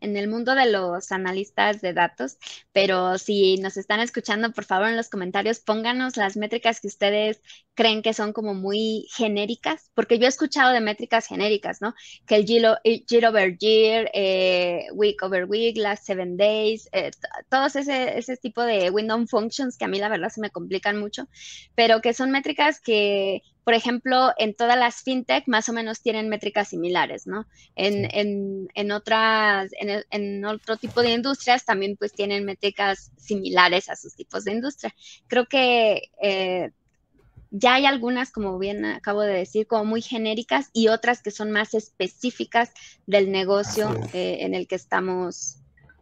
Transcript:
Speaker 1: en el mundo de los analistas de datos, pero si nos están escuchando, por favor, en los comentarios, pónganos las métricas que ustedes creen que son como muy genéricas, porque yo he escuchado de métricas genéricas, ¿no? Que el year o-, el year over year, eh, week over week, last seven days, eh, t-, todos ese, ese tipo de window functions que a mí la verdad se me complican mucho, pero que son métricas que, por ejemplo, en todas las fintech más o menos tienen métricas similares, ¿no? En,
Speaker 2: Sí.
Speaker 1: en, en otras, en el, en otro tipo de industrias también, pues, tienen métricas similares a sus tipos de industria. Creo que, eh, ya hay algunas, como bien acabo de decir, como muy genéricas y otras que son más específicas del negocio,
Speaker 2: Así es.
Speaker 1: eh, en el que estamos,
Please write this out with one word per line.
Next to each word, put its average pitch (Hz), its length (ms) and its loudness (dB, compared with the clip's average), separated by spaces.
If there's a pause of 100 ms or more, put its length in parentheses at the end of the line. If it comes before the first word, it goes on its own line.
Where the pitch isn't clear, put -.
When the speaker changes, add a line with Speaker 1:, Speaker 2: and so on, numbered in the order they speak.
Speaker 1:
en 202 160 -4
el 202 100 -4
mundo 233 280 -2
de 262 140 4
los 190 440 -2
analistas 196 680 -2
de 180 140 -4
datos, 175 440 -2 (360)
pero 190 440 2
si 196 420 2
nos 190 180 -4
están 208 240 -2
escuchando, 226 500 -2
por 202 140 -8
favor, 202 240 2
en 226 80 -2
los 233 100 -4
comentarios, 202 540 -2
pónganos 240 560 -2
las 202 180 0
métricas 214 460 -2
que 202 60 -8
ustedes 208 540 0 (340)
creen 220 260 2
que 220 120 0
son 214 200 -4
como 214 200 -4
muy 208 640 -4
genéricas, 214 800 -4
porque 226 260 2
yo 240 60 4
he - 20 8
escuchado 269 460 2
de 233 80 2
métricas 226 460 -2
genéricas, 196 540 -2
¿no? 220 120 -4 (320)
Que 220 100 4
el 208 100 6
year 226 280 6
o-, - 100 -2
el - 220 2
year 233 220 6
over 190 300 2
year, 220 560 4
eh, 185 800 0
week 208 300 0
over 185 220 0
week, 220 320 0
last 208 260 -2
seven 185 320 -4
days, 214 560 0
eh, 175 200 -4
t-, - 160 -12 (200)
todos 277 300 0
ese, 269 400 -2
ese 247 180 -6
tipo 233 280 -6
de 202 260 2
window 220 380 0
functions 240 500 -2
que - 80 -6
a - 20 -2
mí 190 100 -2
la 202 120 -2
verdad 190 180 -2
se 214 140 -10
me 208 80 -4
complican 190 500 -4
mucho, 208 300 -10 (440)
pero 226 280 4
que 233 120 0
son 262 180 -2
métricas 294 500 0
que, 202 640 0 (200)
por 233 120 4
ejemplo, 247 640 2
en 214 180 -2
todas 240 220 2
las 240 260 0
fintech 262 440 -2
más 220 220 0
o 262 40 -4
menos 226 280 -8
tienen 214 280 -2
métricas 208 400 -2
similares, 170 580 -2
¿no? 202 180 -8 (300)
En, 202 300 0
Speaker 2:
Sí. - 60 -6
Speaker 1:
en, 196 640 -4
en 208 180 -4
otras, 214 800 2 (100)
en 202 100 -4
el, 208 200 -4
en 202 360 -6
otro 214 320 -6
tipo 240 240 -2
de 240 100 4
industrias 247 540 0
también, 202 320 -2
pues, 208 160 -6
tienen 202 320 -2
métricas 196 720 -4
similares 180 720 2
a - 80 -8
sus - 180 -18
tipos - 300 -10
de 202 80 -2
industria. 233 420 -6 (320)
Creo 240 200 0
que, 240 640 2 (140)
eh, 185 480 -2 (800)
ya 247 240 4
hay 277 100 4
algunas, 254 460 0
como 196 280 -6
bien 202 260 -4
acabo 208 360 -4
de 208 120 0
decir, 196 340 -2
como 214 180 0
muy 220 160 -2
genéricas 226 720 -4
y 226 160 4
otras 226 320 0
que 202 100 -8
son 214 200 -6
más 214 220 -2
específicas 233 1000 -4 (340)
del 196 260 2
negocio, 202 580 0
Speaker 2:
Así 214 120 -4
es. - 120 -8
Speaker 1:
eh, 180 280 -4
en 185 140 -4
el 180 120 -6
que 190 80 -6
estamos, 185 840 -4 (420)